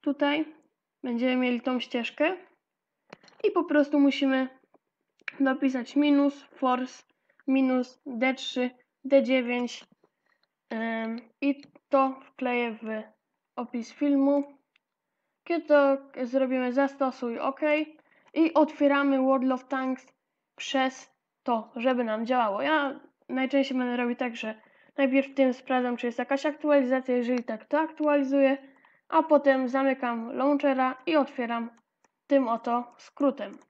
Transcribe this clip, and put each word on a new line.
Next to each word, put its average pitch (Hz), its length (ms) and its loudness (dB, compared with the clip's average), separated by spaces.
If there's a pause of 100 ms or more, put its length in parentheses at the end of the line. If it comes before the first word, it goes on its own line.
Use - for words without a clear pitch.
Tutaj 294 440 -2 (580)
będziemy 254 320 -2
mieli 247 260 -2
tą 254 180 -2
ścieżkę 294 580 -4 (1040)
i 415 80 2
po 349 120 0
prostu 294 360 2
musimy 262 500 2 (920)
dopisać 262 560 0
minus, 285 480 2
force, 254 600 -4 (440)
minus, 254 580 0
D 254 280 -2
trzy, 247 360 -4 (360)
D 269 180 4
dziewięć, 247 640 -2 (840)
em, 226 520 -6 (200)
i 277 200 -2 (280)
to 269 320 2
wkleję 240 500 -4
w 220 320 -10 (520)
opis 240 380 -10
filmu. 285 500 2 (1000)
Kiedy 330 220 -4
to 277 320 4 (260)
zrobimy, 254 500 -2
zastosuj 262 680 -2
OK 269 220 -4 (720)
i 330 200 2
otwieramy 277 680 2
World 262 300 2
of 254 160 -6
Tanks 262 400 -6 (480)
przez - 560 -4 (320)
to, 226 320 -4
żeby 247 280 0
nam 220 220 -4
działało. 226 360 0
Ja 285 380 -2 (300)
najczęściej 262 480 0
będę 247 200 -2
robił 240 180 -2
tak, 240 200 -6
że 220 260 -12 (360)
najpierw 269 360 0
tym 262 200 2
sprawdzam, 247 440 -2
czy - 80 -8
jest 240 140 -4
jakaś 277 260 -4
aktualizacja. 262 680 2
Jeżeli 240 280 0
tak, 220 220 -8
to 294 140 0
aktualizuję, 277 760 2 (520)
a 320 140 4
potem 277 440 4
zamykam 254 680 -2
launchera 269 600 0 (100)
i 320 100 0
otwieram 233 540 -2 (580)
tym 269 200 4
oto 233 500 -4
skrótem. 254 600 -4 (120)